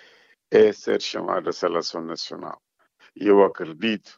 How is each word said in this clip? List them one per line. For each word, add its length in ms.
é 220
ser 300
chamado 460
à 40
seleção 520
nacional. 540
E 100
eu 160
acredito 760